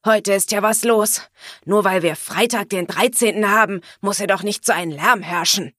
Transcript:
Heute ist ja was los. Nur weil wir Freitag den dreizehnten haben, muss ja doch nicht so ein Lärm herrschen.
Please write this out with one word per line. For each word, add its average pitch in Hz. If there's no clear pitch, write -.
Heute 214
ist 196
ja 208
was 214
los. 220
Nur 202
weil 185
wir 160
Freitag 220
den 180
dreizehnten 208
haben, 202
muss 196
ja 190
doch 185
nicht 208
so -
ein 170
Lärm 180
herrschen. 165